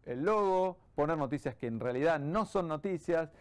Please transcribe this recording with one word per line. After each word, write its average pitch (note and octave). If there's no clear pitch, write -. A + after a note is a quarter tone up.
El B2
logo, F#3+
poner D3+
noticias C3+
que -
en A2+
realidad C3+
no E3
son F3+
noticias. E3